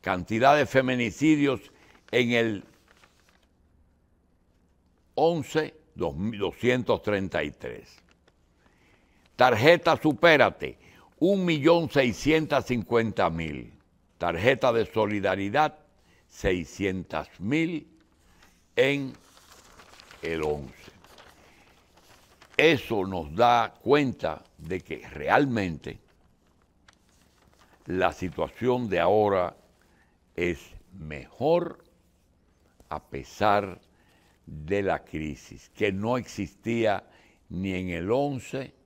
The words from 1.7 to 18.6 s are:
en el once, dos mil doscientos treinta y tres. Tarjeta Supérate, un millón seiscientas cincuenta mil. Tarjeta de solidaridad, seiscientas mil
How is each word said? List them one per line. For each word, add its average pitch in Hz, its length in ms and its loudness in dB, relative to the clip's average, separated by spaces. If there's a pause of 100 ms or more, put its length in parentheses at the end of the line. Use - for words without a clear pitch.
en 120 200 2
el 113 320 0 (2500)
once, 156 600 -2 (180)
dos 80 220 -4
mil 104 240 -6
doscientos 113 640 0
treinta 95 420 -2
y 73 80 -6
tres. - 460 -16 (1400)
Tarjeta 131 640 4
Supérate, 139 800 4 (420)
un 190 240 2
millón 165 460 2
seiscientas 143 760 0
cincuenta 113 640 0
mil. 76 440 -8 (440)
Tarjeta 104 540 2
de 113 140 0
solidaridad, 104 920 -2 (500)
seiscientas 92 1000 -6 (120)
mil 156 480 -4 (880)